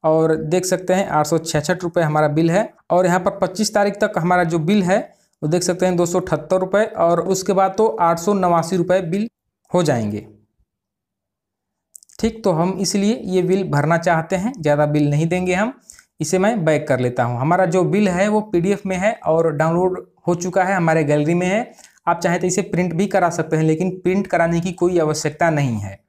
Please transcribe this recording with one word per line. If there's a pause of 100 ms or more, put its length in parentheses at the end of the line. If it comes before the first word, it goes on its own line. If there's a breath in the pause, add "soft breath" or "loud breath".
और
देख
सकते
हैं
आठ
सौ
छियासठ
रुपये
हमारा
बिल
है। (200)
और
यहाँ
पर
पच्चीस
तारीख
तक
हमारा
जो
बिल
है (420 soft breath)
वो
देख
सकते
हैं
दो
सौ
अठहत्तर
रुपये,
और
उसके
बाद
तो (140)
आठ
सौ
नवासी
रुपये
बिल (440)
हो
जाएंगे, (1900)
ठीक?
तो
हम
इसलिए
ये
बिल
भरना
चाहते
हैं,
ज़्यादा
बिल
नहीं
देंगे
हम। (460 loud breath)
इसे
मैं
बैक
कर
लेता
हूँ।
हमारा
जो
बिल
है
वो
पीडीएफ
में
है (120)
और
डाउनलोड (220)
हो
चुका
है,
हमारे
गैलरी
में
है। (360 loud breath)
आप
चाहें
तो
इसे
प्रिंट
भी
करा
सकते
हैं,
लेकिन
प्रिंट
कराने
की
कोई
आवश्यकता
नहीं
है।